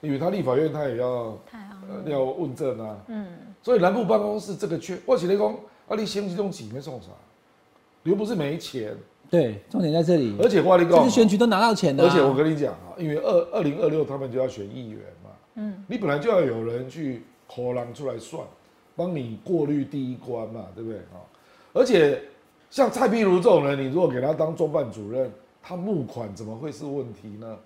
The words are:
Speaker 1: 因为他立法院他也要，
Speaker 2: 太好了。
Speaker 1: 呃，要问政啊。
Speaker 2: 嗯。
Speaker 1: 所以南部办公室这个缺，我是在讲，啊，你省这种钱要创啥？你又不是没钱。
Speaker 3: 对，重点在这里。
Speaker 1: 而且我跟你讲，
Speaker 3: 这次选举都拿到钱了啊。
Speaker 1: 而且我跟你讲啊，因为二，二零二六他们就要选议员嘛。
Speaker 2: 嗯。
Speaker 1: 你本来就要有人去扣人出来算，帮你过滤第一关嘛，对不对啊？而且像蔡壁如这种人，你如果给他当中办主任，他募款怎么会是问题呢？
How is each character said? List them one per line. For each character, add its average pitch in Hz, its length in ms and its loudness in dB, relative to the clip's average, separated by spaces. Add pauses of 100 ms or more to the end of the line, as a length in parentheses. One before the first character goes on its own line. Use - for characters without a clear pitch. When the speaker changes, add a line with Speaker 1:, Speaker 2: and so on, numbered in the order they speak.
Speaker 1:
因 151 100 -4
为 139 60 -2
他 160 100 0
立 196 140 -2
法 127 140 2
院 151 140 2
他 147 140 -4
也 120 140 -4
要， 120 400 -4 (120)
Speaker 2:
太 233 100 -18
好 - 140 -20 (120)
了。 - 180 -12
Speaker 1:
呃， 151 60 -6
要 139 120 0
问 131 320 -4
政 127 240 -4
啊。 110 180 -10 (100)
Speaker 2:
嗯。 214 200 -10 (360)
Speaker 1:
所 494 120 2
以 427 60 4
南 175 140 4
部 240 100 0
办 208 160 4
公 208 180 -4
室 196 160 -8
这 196 120 -8
个 160 120 -4
缺， 180 280 -10
我 254 100 4
是 175 100 -2
在 190 100 2
讲， 208 140 0 (380)
啊， 220 80 -4
你 220 80 -4
省 202 240 -6
这 175 80 -8
种 196 160 -4
钱 117 220 -14
要 135 80 -10
创 135 180 -12
啥？ 90 80 -20 (920)
你 156 80 -2
又 202 60 2
不 208 100 -2
是 233 80 -4
没 156 240 -4
钱。 110 360 -8 (360)
Speaker 3:
对， 120 400 2
重 208 100 -2
点 156 100 0
在 165 120 2
这 170 140 4
里。 117 260 2
Speaker 1:
而 220 40 6
且 202 140 4
我 180 160 6
跟 175 100 6
你 170 40 2
讲， 170 80 8
Speaker 3:
这 156 100 8
次 - 20 4
选 226 160 8
举 202 120 4
都 240 80 6
拿 202 160 4
到 226 120 4
钱 143 220 2
了 143 80 6
啊。 175 60 8
Speaker 1:
而 - 40 2
且 170 80 6
我 135 120 4
跟 151 160 4
你 160 40 0
讲 139 200 -2
啊， - 240 -18
因 165 100 -4
为 151 80 -2
二， 170 360 2
二 208 100 0
零 147 180 0
二 160 80 2
六 151 160 0
他 139 140 -8
们 135 120 -6
就 120 80 -4
要 131 80 0
选 113 180 -8
议 117 260 -12
员 107 80 -14 (260)
嘛。 101 60 -20 (240)
Speaker 2:
嗯。 208 320 -10
Speaker 1:
你 247 100 -8
本 196 100 -4
来 147 120 0
就 214 100 -4
要 202 140 4
有 117 200 -2
人 120 280 -6
去 135 320 -8 (260)
扣 123 240 -6
人 120 220 -8
出 143 120 -10
来 123 120 -8
算， - 240 -14 (540)
帮 175 200 -4
你 113 260 -8
过 165 220 0
滤 143 180 0
第 135 300 -6
一 120 40 -10
关 117 340 -8
嘛， 110 240 -12
对 113 100 -12
不 113 60 -8
对 107 80 -10
啊？ 90 260 -20 (480)
而 220 100 4
且 151 380 6 (480)
像 254 220 2
蔡 247 180 2
壁 226 120 2
如 190 160 6
这 175 80 2
种 170 220 8
人， 139 140 0
你 135 60 -2
如 131 120 -2
果 170 120 2
给 123 100 -2
他 143 140 0
当 160 200 -2
中 156 160 -2
办 143 220 -2
主 104 180 -10
任， 127 220 -4 (300)
他 - 120 -14
募 180 280 -4
款 107 320 -10
怎 110 100 -14
么 107 100 -12
会 143 160 -10
是 - 140 -14
问 139 180 -6 (120)
题 104 140 -18 (120)
呢？ 113 260 -14